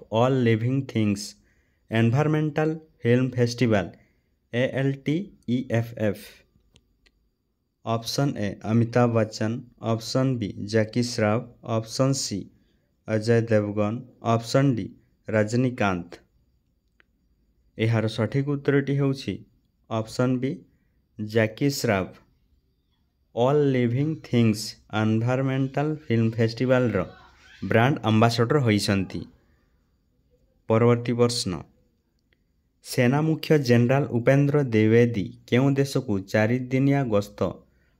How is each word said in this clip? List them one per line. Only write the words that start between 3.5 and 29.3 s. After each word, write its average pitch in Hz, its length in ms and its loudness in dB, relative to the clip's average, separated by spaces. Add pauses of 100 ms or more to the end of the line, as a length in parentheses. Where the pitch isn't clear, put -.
ଏ 120 100 -2 (100)
ଏଲ୍ 135 220 -2 (100)
ଟି 147 100 -2 (340)
ଇ 123 100 0 (120)
ଏଫ୍ 117 280 -2
ଏଫ୍? 104 260 -4 (1600)
ଅପସନ୍ 120 520 -2
ଏ, 101 120 -4 (160)
ଅମିତାଭ 117 480 2
ବଚ୍ଚନ, 113 460 -2 (240)
ଅପସନ୍ 131 560 -2
ବି, 101 100 -4 (160)
ଜ୍ୟାକି 110 380 0
ଶ୍ରଫ, 117 420 0 (180)
ଅପସନ୍ 120 520 -2
ସି, 101 260 -6 (680)
ଅଜୟ 110 320 2
ଦେବଗନ, 107 600 0 (220)
ଅପସନ୍ 117 520 2
ଡି, 101 120 -6 (420)
ରଜନୀକାନ୍ତ। 107 920 0 (1600)
ଏହାର 113 280 0
ସଠିକ୍ 120 420 -4
ଉତ୍ତରଟି 143 480 -2
ହେଉଛି 139 360 -2 (580)
ଅପସନ୍ 123 480 -2
ବି, 131 120 -4 (720)
ଜ୍ୟାକି 110 500 0
ଶ୍ରଫ। 101 500 -2 (1160)
ଅଲ୍ 139 260 2 (100)
ଲିଭିଂ 127 440 0
ଥିଙ୍ଗସ୍ 113 600 0 (180)
ଏନଭାରମେଣ୍ଟାଲ 131 1000 -2
ଫିଲ୍ମ 113 360 0
ଫେଷ୍ଟିଭାଲର 117 720 0 (600)
ବ୍ରାଣ୍ଡ 113 400 4
ଆମ୍ବାସଡ଼ର 117 560 2
ହୋଇଛନ୍ତି। 98 600 0 (1500)